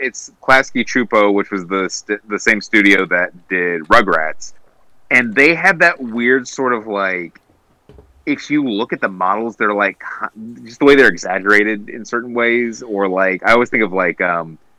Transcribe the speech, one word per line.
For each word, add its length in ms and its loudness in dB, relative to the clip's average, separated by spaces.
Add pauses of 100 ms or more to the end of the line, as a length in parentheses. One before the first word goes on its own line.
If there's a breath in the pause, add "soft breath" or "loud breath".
it's 280 -10 (100)
Klasky 440 2
Csupo, 480 2
which 180 -2
was 140 -6
the 240 -2
st-, 400 -8
the 100 -4
same 220 0
studio 460 2
that 400 -4
did 360 -2
Rugrats, 680 0 (580)
and 220 2
they 220 4
had 240 0
that 200 2
weird 480 0
sort 260 -4
of, 140 -4
like, 520 -4 (840)
if 240 -6
you 180 0
look 260 -4
at 80 -6
the 80 -2
models, 480 -4
they're, 160 0
like, 260 0
ki-, 640 -14
just 140 -16
the 60 2
way 100 8
they're 140 8
exaggerated 800 0
in 160 -12
certain 280 -6
ways, 500 -2
or, 240 -2
like, 380 -2
I 80 4
always 160 2
think 140 0
of, 100 -2
like, 280 -2
um, 360 -4 (220)